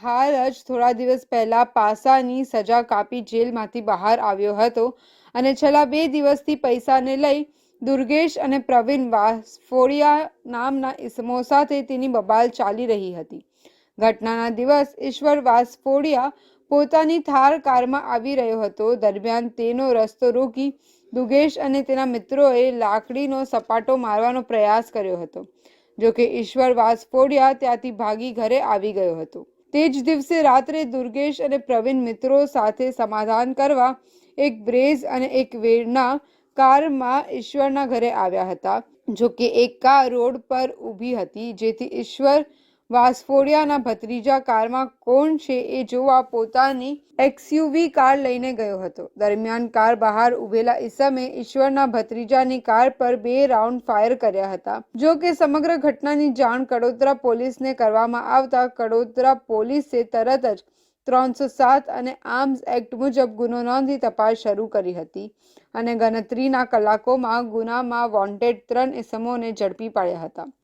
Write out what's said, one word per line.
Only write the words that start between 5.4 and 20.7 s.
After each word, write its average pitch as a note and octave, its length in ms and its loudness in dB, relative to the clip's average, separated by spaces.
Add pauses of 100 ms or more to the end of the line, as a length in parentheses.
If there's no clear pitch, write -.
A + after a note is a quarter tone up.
છેલ્લા D4 320 4
બે D4+ 220 0
દિવસથી C#4+ 480 0
પૈસાને C4 600 0
લઈ D4 280 0 (360)
દુર્ગેશ C#4 560 0
અને C#4 220 -2
પ્રવીણ B3 500 0
વાસફોડિયા B3+ 1200 0 (160)
નામના C4 540 -4
ઈસમો A#3+ 420 -6
સાથે C#4+ 400 2
તેની C4 260 -6
બબાલ A3+ 400 2
ચાલી G#3 380 -4
રહી G3 280 -2
હતી. - 320 -16 (540)
ઘટનાના A3+ 500 0
દિવસ C#4 380 2 (140)
ઈશ્વર C#4+ 400 0
વાસફોડિયા C4 880 0 (380)
પોતાની D#4 500 2
થાર C#4 400 2
કારમાં B3+ 540 0
આવી B3 220 -4
રહ્યો A3+ 260 -2
હતો. G#3+ 340 -2
દરમિયાન A3 540 -2
તેનો A#3+ 440 -2
રસ્તો A3+ 380 0
રોકી C4 480 -2 (340)